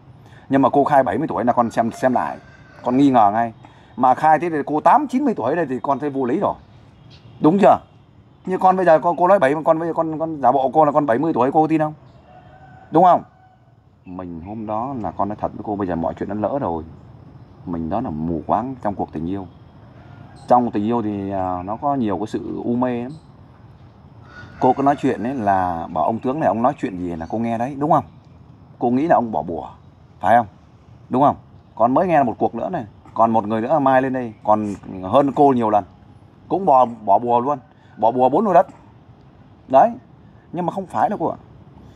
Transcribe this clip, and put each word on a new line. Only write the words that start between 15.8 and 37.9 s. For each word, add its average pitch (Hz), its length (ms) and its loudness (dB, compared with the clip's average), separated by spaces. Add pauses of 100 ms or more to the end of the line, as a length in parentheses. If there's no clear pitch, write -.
giờ 87 80 -4
mọi 82 180 -4
chuyện - 140 -8
nó 104 60 -8
lỡ 107 240 -2
rồi. 85 260 -4 (800)
Mình 82 240 -6
đó 101 100 -2
là 123 100 -6
mù 80 360 -6
quáng 113 360 -2
trong 101 120 -4
cuộc 90 180 -8
tình 78 140 -8
yêu. 95 200 -8 (1000)
Trong 123 220 4
tình 104 140 -2
yêu 117 180 -2
thì, 101 280 -6
à, 92 340 -4
nó 104 120 -8
có 143 180 -2
nhiều 104 240 -2
cái 104 80 -6
sự - 380 -8
u 120 100 -2
mê 123 280 -2
lắm. 131 100 -12 (1500)
Cô 127 120 2
có 135 100 -4
nói 139 140 2
chuyện 123 260 -2
ấy 127 120 -4
là 92 580 -2
bảo 78 120 -2
ông 110 140 -2
tướng 131 220 -4
này 143 80 0
ông 107 140 0
nói 135 160 0
chuyện 98 200 -8
gì 87 180 -6
là 80 140 -10
cô 110 80 -6
nghe 117 200 -4
đấy, 131 200 -6
đúng 151 140 -2
không? 139 120 2 (760)
Cô 123 120 -2
nghĩ 131 160 0
là 151 100 4
ông 113 160 -2
bỏ 78 100 -4
bùa, 80 240 -8 (540)
phải 110 160 4
không? 117 100 2 (600)
Đúng 123 140 0
không? 131 140 2 (380)
Còn 120 200 2
mới 170 120 2
nghe 170 120 2
là 139 60 4
một 110 140 -2
cuộc - 160 -2
nữa 113 180 -6
này, 147 120 -6 (300)
còn 113 160 2
một 113 160 0
người 110 140 -2
nữa 139 180 0
mai 135 240 2
lên 135 100 -4
đây, 123 200 -6 (120)
còn 107 300 0 (280)
hơn 127 300 2
cô 143 200 4
nhiều 117 180 0
lần. 101 140 2 (640)
Cũng 185 180 -4
bỏ, 131 200 6 (180)
bỏ 101 140 2
bùa 120 220 0
luôn, 139 180 -4 (380)